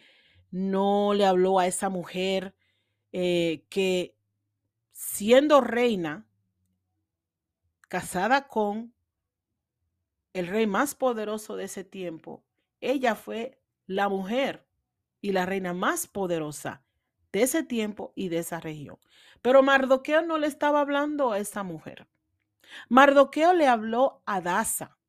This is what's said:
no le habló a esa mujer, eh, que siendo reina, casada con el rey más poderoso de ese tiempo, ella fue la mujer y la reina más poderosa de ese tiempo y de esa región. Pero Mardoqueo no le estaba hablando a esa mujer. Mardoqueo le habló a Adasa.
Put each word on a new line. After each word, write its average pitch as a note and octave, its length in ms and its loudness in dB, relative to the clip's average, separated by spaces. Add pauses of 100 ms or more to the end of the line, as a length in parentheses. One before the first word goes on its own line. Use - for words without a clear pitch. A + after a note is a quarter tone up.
(520)
no G3+ 600 0
le G3+ 120 4
habló F#3 340 4
a F3+ 80 2
esa F#3+ 220 -4
mujer, F#3 680 -6 (560)
eh, F3 580 -2
que F#3 480 -2 (760)
siendo C4 680 4
reina, A3 680 -2 (1600)
casada G#3 600 -2
con A3 460 -4 (1400)
el F3 140 -4
rey A3 200 0
más B3 280 -2
poderoso G#3+ 600 -4
de F#3+ 100 -10
ese F#3+ 180 -12
tiempo, F3 600 -14 (380)
ella B3 340 -2
fue - 460 -14 (240)
la G3+ 240 -2
mujer G3 560 -4 (560)
y G3+ 100 -4
la F3+ 140 0
reina F#3 280 -4
más A#3+ 340 -4
poderosa D#3+ 760 -6 (480)
de G3+ 120 0
ese D#4 200 -2
tiempo G#3+ 520 -8
y F#3+ 140 -6
de E3 100 -2
esa E3+ 200 -8
región. D3+ 400 -14 (420)
Pero C4+ 220 6
Mardoqueo C4+ 580 4
no E4 160 -2
le D4+ 100 0
estaba D4 340 0
hablando C#4+ 500 -2
a G3 80 -2
esa G3+ 240 -8
mujer. - 440 -14 (840)
Mardoqueo C#4 640 6
le D#4 140 4
habló A#3+ 580 0
a G#3+ 100 -4
Adasa. F3+ 600 -4 (120)